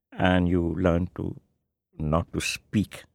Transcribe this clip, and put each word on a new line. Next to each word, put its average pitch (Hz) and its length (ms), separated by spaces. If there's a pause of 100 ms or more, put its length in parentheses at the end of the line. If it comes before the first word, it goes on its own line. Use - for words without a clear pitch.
(120)
and 92 380
you 85 300
learn 87 360
to 90 240 (600)
not 78 340
to 82 80
speak - 600 (120)